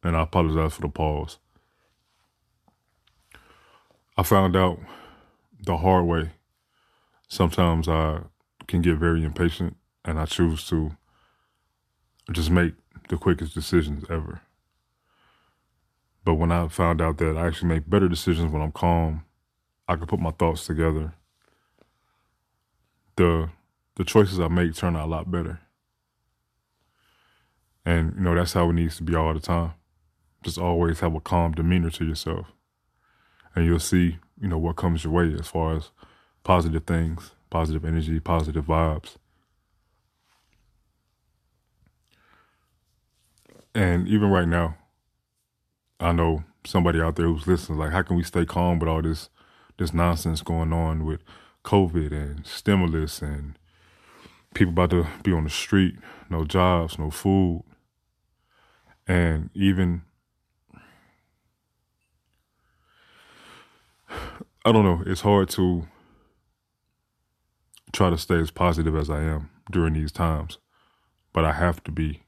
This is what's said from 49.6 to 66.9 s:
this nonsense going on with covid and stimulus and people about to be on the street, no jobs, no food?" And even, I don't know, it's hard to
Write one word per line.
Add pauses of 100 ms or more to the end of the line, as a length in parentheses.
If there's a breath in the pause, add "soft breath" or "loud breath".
this
nonsense
going
on
with (440 loud breath)
covid
and
stimulus
and (960 soft breath)
people
about
to (160)
be
on
the
street, (340 loud breath)
no
jobs,
no
food?" (1400 soft breath)
And
even, (4000 loud breath)
I
don't
know,
it's
hard
to (2000 soft breath)